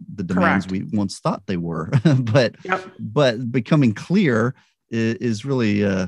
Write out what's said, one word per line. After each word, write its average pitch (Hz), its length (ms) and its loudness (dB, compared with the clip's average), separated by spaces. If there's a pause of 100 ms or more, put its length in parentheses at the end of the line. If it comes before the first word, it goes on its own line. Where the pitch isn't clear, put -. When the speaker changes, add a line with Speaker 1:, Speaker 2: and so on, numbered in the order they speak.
(140)
Speaker 1:
the 101 100 -8
demands 104 420 2
Speaker 2:
Correct. 95 260 -6
Speaker 1:
we 110 60 -2
once 98 220 -2
thought - 260 -4
they 98 100 -4
were. 85 420 -6
<laughs> 135 220 4
But, 117 360 2 (100)
Speaker 2:
Yep. 185 180 -2 (160)
Speaker 1:
but 117 500 0
becoming 127 440 2
clear 127 640 0 (360)
i-, 113 300 0
is 113 240 -2
really, 107 400 2
uh, 95 220 0